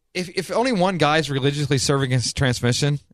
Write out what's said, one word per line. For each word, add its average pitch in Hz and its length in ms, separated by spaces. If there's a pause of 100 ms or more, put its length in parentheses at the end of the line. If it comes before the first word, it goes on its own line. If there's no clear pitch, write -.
(140)
if, 180 160
if 185 220
only 233 220
one 185 240
guy's 147 320
religiously 143 480
serving 135 340
his 127 220
transmission 127 680 (140)